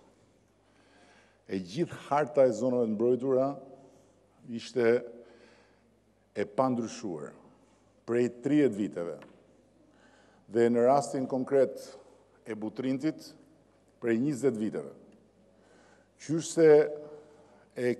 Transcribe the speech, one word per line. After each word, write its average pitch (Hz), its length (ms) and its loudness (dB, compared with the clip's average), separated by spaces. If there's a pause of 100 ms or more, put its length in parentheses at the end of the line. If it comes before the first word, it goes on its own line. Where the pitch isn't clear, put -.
(1500)
e 98 100 -4 (120)
gjithë 131 360 -6
harta 139 380 2
e 120 100 2
zonave 123 320 0
të 110 60 -4
mbrojtura 127 540 0 (1080)
ishte 117 320 0 (1500)
e 104 100 -2
pandryshuar 110 880 -4 (760)
prej 120 200 2 (140)
tridhjetë 139 340 2
viteve. 85 400 -6 (1300)
Dhe 117 240 4
në 120 140 4
rastin 139 420 0
konkret 131 480 0 (720)
e 113 80 -8
Butrintit, 131 640 -4 (840)
prej 117 160 0
njëzet 127 400 0
viteve. 85 360 -6 (1300)
Qysh 156 360 -6
se 165 140 8 (1080)
e 123 220 0